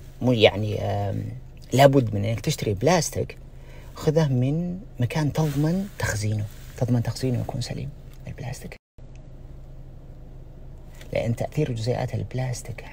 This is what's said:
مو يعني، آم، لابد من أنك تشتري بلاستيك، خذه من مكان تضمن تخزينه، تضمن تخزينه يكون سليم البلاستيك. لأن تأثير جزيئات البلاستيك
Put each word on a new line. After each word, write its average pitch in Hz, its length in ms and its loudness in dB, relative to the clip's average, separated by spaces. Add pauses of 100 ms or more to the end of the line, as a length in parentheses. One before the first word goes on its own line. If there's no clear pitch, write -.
(220)
مو 123 100 6
يعني، 104 500 6
آم، 101 440 0 (480)
لابد 135 420 8
من 101 100 0
أنك 113 140 -2
تشتري - 340 0
بلاستيك، 131 640 2 (580)
خذه 156 320 4
من 151 520 2 (200)
مكان 139 340 2
تضمن 156 540 2 (120)
تخزينه، 107 460 -2 (320)
تضمن 120 260 2
تخزينه 120 380 0
يكون 123 200 -4
سليم 123 280 -6 (380)
البلاستيك. - 480 -10 (2500)
لأن 117 220 2
تأثير 147 360 0
جزيئات 117 420 0
البلاستيك 120 800 -4